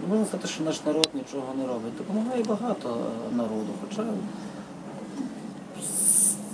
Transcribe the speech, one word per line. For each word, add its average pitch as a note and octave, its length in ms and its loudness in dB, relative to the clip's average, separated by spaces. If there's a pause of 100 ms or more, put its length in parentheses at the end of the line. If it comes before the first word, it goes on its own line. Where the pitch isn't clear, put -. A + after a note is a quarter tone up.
можна G#3+ 160 6
сказати, F#3 220 -4
що - 160 -2
наш D#3 220 0
народ D#3 280 4
нічого C#3 440 -4
не C3 100 0
робить. A2+ 300 -2
Допомагає A3+ 460 0
багато, G#3+ 460 0
е, A2+ 460 -2
народу, A2 340 2 (120)
хоча - 220 -2 (2500)